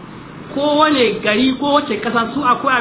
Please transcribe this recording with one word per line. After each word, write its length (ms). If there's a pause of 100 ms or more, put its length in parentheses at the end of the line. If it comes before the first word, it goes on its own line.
(560)
kowane 680
gari, 380
kowace 420
ƙasa, 320
su 100
akwai 380